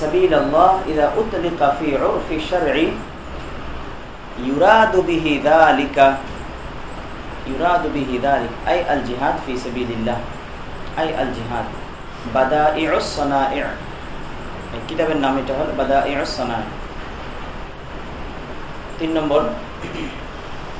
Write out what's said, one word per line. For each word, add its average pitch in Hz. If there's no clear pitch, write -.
সাবিলাল্লাহ 156
ইযা 151
উতলিকা 170
ফি 160
উরফি 185
শারঈ 160
ইউরাদু 185
বিহি 160
যালিকা, 143
ইউরাদু 160
বিহি 127
যালিক, 123
আই 175
আল 139
জিহাদ 127
ফি 131
সাবিলিল্লাহ, 120
আই 160
আল 127
জিহাদ। 113
বাদাইউস 151
সানাই', 139
এই 117
কিতাবের 156
নাম 135
এটা 131
হলো 147
বাদাইউস 139
সানাই'। 113
তিন 160
নম্বর, 151